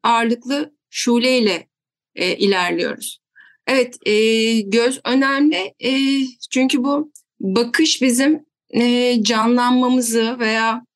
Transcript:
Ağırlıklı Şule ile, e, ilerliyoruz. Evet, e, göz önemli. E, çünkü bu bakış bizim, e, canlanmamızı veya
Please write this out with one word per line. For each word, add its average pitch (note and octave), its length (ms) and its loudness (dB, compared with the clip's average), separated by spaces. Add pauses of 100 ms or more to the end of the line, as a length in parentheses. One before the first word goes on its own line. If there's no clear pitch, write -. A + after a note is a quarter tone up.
Ağırlıklı A#3 720 -2 (160)
Şule B3 480 2
ile, F#3+ 300 0 (460)
e, F3+ 220 -4
ilerliyoruz. F3+ 840 -2 (460)
Evet, B3+ 400 0
e, A3 540 2
göz A#3 440 0
önemli. C#4 720 0 (100)
E, B3+ 60 0 (600)
çünkü C4 340 0
bu C#4+ 280 -2 (280)
bakış A#3+ 640 0
bizim, C4+ 420 0 (260)
e, B3 520 0
canlanmamızı A#3+ 1160 0
veya A3+ 580 -2